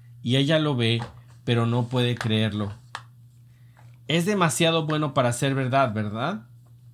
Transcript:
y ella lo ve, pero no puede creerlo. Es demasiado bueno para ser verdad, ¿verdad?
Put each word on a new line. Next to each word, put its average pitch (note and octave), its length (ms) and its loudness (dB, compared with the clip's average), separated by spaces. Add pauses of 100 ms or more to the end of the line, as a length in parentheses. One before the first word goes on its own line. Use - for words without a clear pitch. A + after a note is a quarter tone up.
(240)
y A#2+ 140 2
ella C#3+ 200 2
lo D3+ 180 0
ve, A#2 280 0 (400)
pero A#2+ 220 2
no A#2 220 0
puede A#2+ 280 0
creerlo. G#2+ 580 -2 (1300)
Es E3 180 0
demasiado E3 600 2
bueno D3+ 280 -2
para B2 200 2
ser C3+ 200 -2
verdad, C3 400 0
¿verdad? A2+ 540 -4 (460)